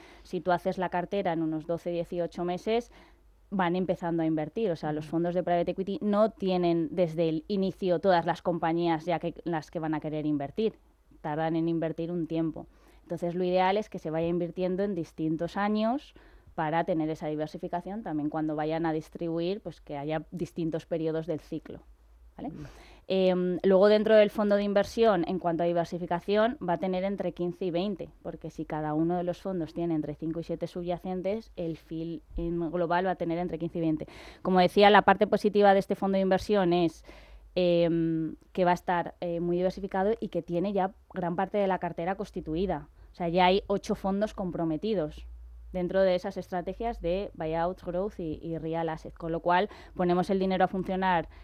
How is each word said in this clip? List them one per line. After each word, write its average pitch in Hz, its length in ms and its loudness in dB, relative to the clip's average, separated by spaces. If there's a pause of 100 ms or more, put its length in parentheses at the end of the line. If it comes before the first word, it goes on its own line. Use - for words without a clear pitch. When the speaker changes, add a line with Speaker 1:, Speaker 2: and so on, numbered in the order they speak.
(220)
Speaker 1:
Si - 180 -8
tú 180 120 0
haces 180 260 -2
la 180 100 -2
cartera 180 460 -2
en 165 80 -2
unos 156 240 -4
doce, 170 240 -4
dieciocho 170 540 -4
meses, 220 460 -2 (580)
van 180 260 2
empezando 170 480 0
a 160 40 2
invertir. 160 440 0
O 160 60 -2
sea, 151 160 -4
los 151 140 -6
Speaker 2:
Ujú. 151 60 -16
Speaker 1:
fondos 170 220 0
de 180 80 0
private 175 280 2
equity 190 320 -4
no 208 280 4
tienen 175 600 0
desde 170 400 2
el 160 180 -2
inicio 190 520 0
todas 175 260 4
las 170 160 -2
compañías 170 640 0
ya 170 120 0
que, 170 160 -6 (100)
las 160 260 -4
que - 80 -8
van 156 160 -2
a 151 60 -4
querer 151 260 -4
invertir. 151 520 -2 (440)
Tardan 160 340 -2
en 165 120 2
invertir 165 440 -2
un 175 140 -2
tiempo. 160 400 -2 (380)
Entonces, 170 300 -4
lo 185 100 -2
ideal 185 340 4
es 220 100 -4
que 190 100 -10
se 170 120 -8
vaya 165 160 0
invirtiendo 175 560 -2
en 208 120 -2
distintos 160 600 -4
años 214 560 -2 (440)
para 165 280 0
tener 160 260 0
esa 156 180 -6
diversificación, 175 720 -6
también 151 280 -4
cuando 156 260 -2
vayan 160 300 -2
a 160 80 0
distribuir, 170 640 -4
pues - 220 -14
que 147 160 -12
haya 151 320 -4
distintos 165 560 -6
periodos 160 400 -2
del 160 120 -4
ciclo, - 440 -12 (520)
¿vale? - 140 -12
Speaker 2:
Vale. 147 200 -12 (400)
Speaker 1:
Em, 180 540 2
luego, 196 260 8
dentro 214 280 6
del 208 140 8
fondo 208 260 2
de 202 60 2
inversión, 202 680 2
en 185 100 -2
cuanto 170 260 0
a - 20 2
diversificación, 175 880 0 (100)
va 175 60 2
a 165 60 0
tener 185 260 -2
entre 190 280 -4
quince 175 340 -4
y 180 40 -2
veinte, 170 380 -2 (140)
porque 160 280 -10
si 160 140 -8
cada 151 300 -4
uno 165 240 2
de 175 60 -2
los 175 180 -4
fondos 180 320 -6
tiene 170 200 -2
entre 151 200 -2
cinco 160 260 -6
y 165 40 -6
siete 170 220 -6
subyacentes, 185 880 -6
el 165 200 -6
field 165 460 -8 (160)
en 170 320 -2
global 175 360 0
va 185 40 2
a 175 60 -2
tener 165 200 -2
entre 170 220 -4
quince 170 200 -6
y 170 40 -2
veinte. 156 240 0 (340)
Como 185 180 2
decía, 202 300 8
la 202 140 10
parte 196 240 4
positiva 202 480 6
de 196 60 4
este 196 140 -2
fondo 196 220 0
de 190 60 2
inversión 190 500 2
es, 170 320 2 (500)
em, 165 840 2 (160)
que 185 120 0
va 175 60 6
a 175 40 4
estar, 175 460 -2
eh, 170 200 -4
muy 175 180 0
diversificado 190 600 0
y 214 80 -6
que 175 120 -4
tiene 175 320 -2
ya 196 200 0 (200)
gran 175 240 -4
parte 196 220 -2
de 202 80 2
la 185 120 0
cartera 170 360 -4
constituida. 170 720 -4 (240)
O - 20 -20
sea, 175 140 -4
ya 180 160 4
hay 185 220 4
ocho 202 280 -2
fondos 202 400 -2
comprometidos 170 920 -4 (460)
dentro 180 280 0
de 185 140 6
esas 190 240 -4
estrategias 190 640 -6
de 180 320 -2
buyouts, 165 500 -2
growth 185 340 -4
y, 160 240 -6
y 165 140 -6
real 160 320 -4
asset, 160 260 -8
con 165 180 -6
lo 165 80 -2
cual 180 280 4 (260)
ponemos 180 360 2
el 196 80 2
dinero 190 260 2
a 180 40 6
funcionar, 185 600 0 (160)